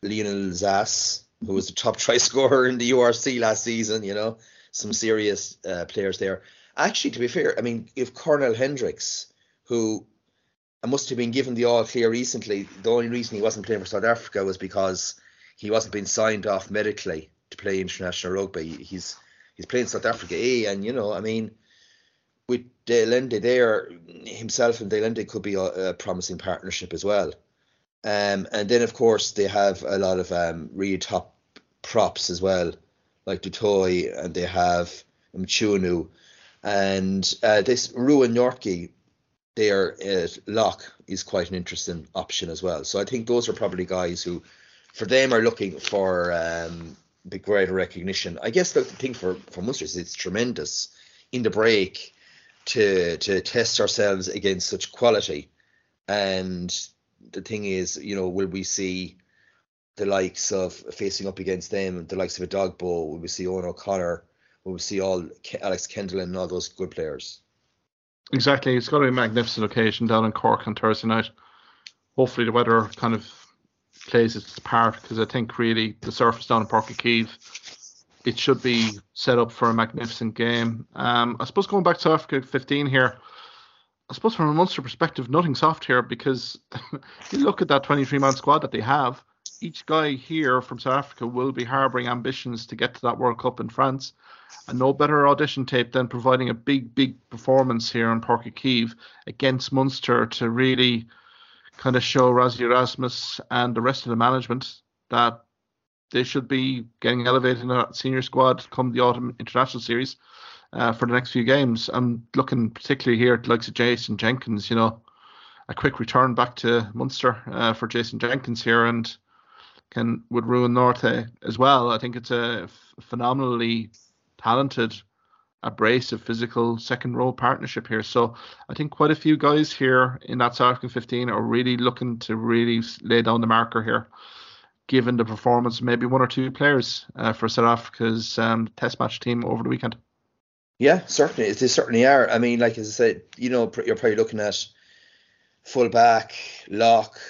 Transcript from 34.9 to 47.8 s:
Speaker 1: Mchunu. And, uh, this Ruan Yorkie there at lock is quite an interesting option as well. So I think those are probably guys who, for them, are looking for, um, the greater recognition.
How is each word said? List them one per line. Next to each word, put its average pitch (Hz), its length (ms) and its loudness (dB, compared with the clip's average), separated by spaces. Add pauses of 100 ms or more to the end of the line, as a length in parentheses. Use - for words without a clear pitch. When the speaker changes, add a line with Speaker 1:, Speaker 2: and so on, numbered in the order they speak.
Speaker 1:
Mchunu. 92 720 0 (540)
And, 98 800 0
uh, 107 180 6
this 120 340 0
Ruan 127 400 4
Yorkie 113 580 -2 (640)
there 98 460 2
at 92 440 -2
lock 104 440 -2 (160)
is 92 160 -8
quite 90 280 -4
an 92 60 -6
interesting 85 580 -8
option 90 340 -6
as 80 140 -10
well. 85 220 -4
So - 140 -4
I 101 60 -2
think 113 220 -6
those 120 240 0
are - 20 0
probably 92 320 -4
guys 90 380 -4
who, 87 200 -8 (520)
for - 100 -8
them, 131 300 4
are 113 80 6
looking 104 360 0
for, 92 540 0
um, 82 640 -4 (300)
the 95 120 -12
greater 95 360 0
recognition. 90 680 -4